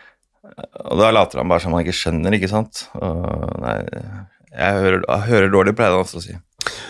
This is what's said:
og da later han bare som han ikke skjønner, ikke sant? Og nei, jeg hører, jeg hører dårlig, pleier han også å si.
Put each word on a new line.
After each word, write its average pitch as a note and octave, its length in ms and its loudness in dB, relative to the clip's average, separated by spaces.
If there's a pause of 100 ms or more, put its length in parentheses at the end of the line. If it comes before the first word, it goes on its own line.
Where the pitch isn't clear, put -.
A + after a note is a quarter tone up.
(840)
og - 140 -2
da A2 120 6
later F2+ 300 4
han F2 80 0
bare E2+ 120 4
som E2+ 120 -2
han E2+ 100 2
ikke F2+ 120 -2
skjønner, E2 420 0
ikke F#2+ 120 -2
sant? A2 360 -4 (100)
Og - 680 -6
nei, A1+ 160 -4 (800)
jeg G2 260 0
hører, F#2 220 2
jeg G2+ 260 0
hører G2 220 4
dårlig, G2 240 4
pleier G2+ 200 4
han F#2 100 2
også E2+ 160 -10
å F2 40 -12
si. F2+ 100 -12 (540)